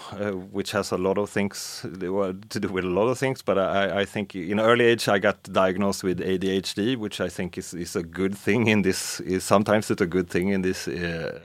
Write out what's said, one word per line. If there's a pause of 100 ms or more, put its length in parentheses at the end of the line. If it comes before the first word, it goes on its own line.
(140)
uh,
which
has
a
lot
of
things,
to
do
with
a
lot
of
things.
But
I,
I
think
in
early
age
I
got
diagnosed
with
A
D
H
D,
which
I
think
is,
is
a
good
thing
in
this,
is,
sometimes
it's
a
good
thing
in
this,
uh,